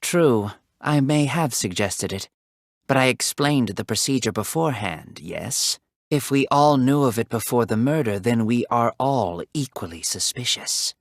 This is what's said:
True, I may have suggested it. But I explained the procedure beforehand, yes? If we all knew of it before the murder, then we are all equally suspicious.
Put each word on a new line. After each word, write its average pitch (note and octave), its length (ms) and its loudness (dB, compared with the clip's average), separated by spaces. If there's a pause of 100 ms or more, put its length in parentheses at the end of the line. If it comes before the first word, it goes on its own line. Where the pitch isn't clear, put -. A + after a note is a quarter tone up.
True, B2 500 4 (300)
I D3 200 2
may D3 260 2
have C#3 280 0
suggested G2 580 -2
it. G2 160 -8 (580)
But C3+ 100 4
I C3 100 4
explained C3+ 640 2
the G2+ 160 -6
procedure A#2 480 -2
beforehand, G#2+ 880 -4
yes? E2+ 560 -4 (320)
If D3 200 -2
we C#3 200 2
all D3 260 6
knew C3+ 280 4
of A2+ 140 2
it A#2 100 -2
before A#2+ 360 0
the A2 120 -2
murder, B2 420 0
then A#2 260 0
we A#2 220 0
are A#2 320 0
all A2 440 0 (120)
equally F#2+ 480 -6
suspicious. - 1000 -4